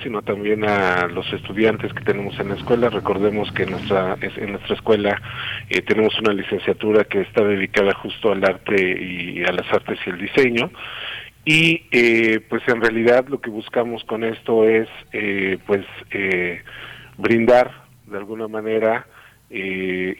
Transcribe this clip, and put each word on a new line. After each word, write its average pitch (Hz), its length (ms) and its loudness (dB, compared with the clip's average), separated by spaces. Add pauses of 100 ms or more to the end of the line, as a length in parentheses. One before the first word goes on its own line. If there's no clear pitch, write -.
sino 107 200 -4
también 104 420 -2
a 92 420 2
los 87 260 -6
estudiantes 107 600 0
que - 100 -10
tenemos 101 380 -2
en 98 80 -4
la 98 80 -4
escuela. 120 340 2
Recordemos 101 640 0
que 95 120 -2
en 92 80 -4
nuestra, 95 480 -2
es-, 98 160 -8
en 101 160 -8
nuestra 101 220 -6
escuela, 104 460 2 (480)
eh, 92 140 0
tenemos 107 360 2
una 110 140 2
licenciatura 101 720 0
que - 160 -2
está 107 240 0
dedicada 98 500 2
justo - 380 -2
al 98 100 -2
arte 95 580 0
y 90 440 -8
a 180 80 0
las - 200 -4
artes - 340 0
y 98 40 -4
el 87 80 -8
diseño. 120 540 0 (720)
Y, 165 380 4 (100)
eh, 113 560 4
pues 113 180 -2
en 117 140 2
realidad 117 480 4
lo 139 120 -4
que 117 100 -8
buscamos 113 540 -4
con 113 200 -4
esto 113 440 2
es, 110 200 4 (240)
eh, 98 540 -2
pues, 98 180 2 (260)
eh, 92 520 -2 (540)
brindar 117 540 4 (360)
de 104 100 -10
alguna 107 320 -8
manera, 110 580 0 (480)
eh, 92 640 -4